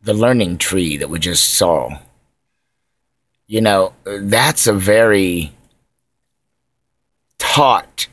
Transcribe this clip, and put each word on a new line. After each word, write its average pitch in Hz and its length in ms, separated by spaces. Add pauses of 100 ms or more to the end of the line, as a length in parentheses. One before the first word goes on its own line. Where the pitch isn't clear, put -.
The 107 140
learning 107 440
tree 87 380
that 73 140
we 80 80
just 85 360
saw, 76 440 (1500)
you 110 140
know, 98 340 (100)
that's 101 640
a 110 40
very 98 800 (1900)
taught - 760